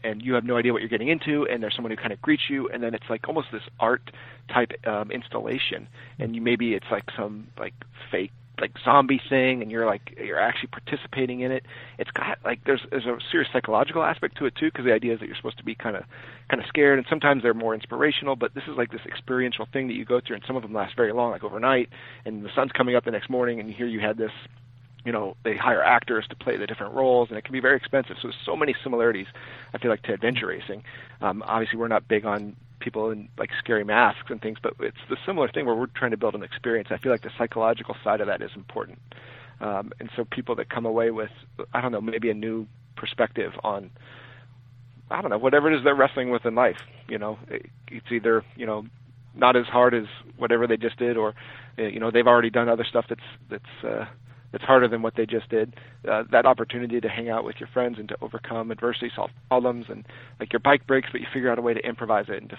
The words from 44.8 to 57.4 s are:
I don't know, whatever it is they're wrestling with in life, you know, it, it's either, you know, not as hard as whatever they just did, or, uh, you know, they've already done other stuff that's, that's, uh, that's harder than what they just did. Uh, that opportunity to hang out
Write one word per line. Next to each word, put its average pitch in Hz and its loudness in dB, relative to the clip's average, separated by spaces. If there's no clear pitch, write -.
I - -2
don't 139 -2
know, 107 0
whatever 143 4
it 156 4
is 123 0
they're 143 6
wrestling 135 4
with 123 0
in 113 -2
life, 117 4
you 113 -4
know, 107 -6
it, - -8
it's - -12
either, 113 4
you 120 -8
know, 107 -4
not 127 8
as 120 2
hard 123 6
as 110 0
whatever 120 2
they 113 4
just 113 -2
did, 120 0
or, 110 0
uh, 113 -2
you 107 -4
know, 113 0
they've 117 6
already 120 8
done 117 2
other 117 2
stuff 117 0
that's, - -6
that's, - -12
uh, 110 -4
that's - -8
harder 131 8
than 113 0
what 113 -2
they 113 2
just 110 -4
did. 113 0
Uh, 107 2
that 123 8
opportunity 120 2
to 113 -2
hang 117 -6
out 113 -2